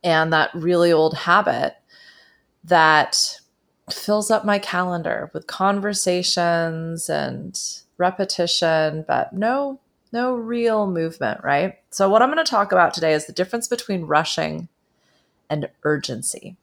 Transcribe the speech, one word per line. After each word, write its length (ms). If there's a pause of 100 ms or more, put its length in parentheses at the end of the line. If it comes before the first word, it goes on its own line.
And 300
that 180
really 400
old 240
habit 600 (840)
that 800 (500)
fills 400
up 140
my 140
calendar 720
with 140
conversations 1600
and 500 (380)
repetition, 1120
but 240
no, 480 (320)
no 220
real 520
movement, 560
right? 360 (100)
So 220
what 100
I'm 80
gonna 160
talk 260
about 220
today 220
is 120
the 60
difference 340
between 360
rushing 680 (800)
and 220 (140)
urgency. 800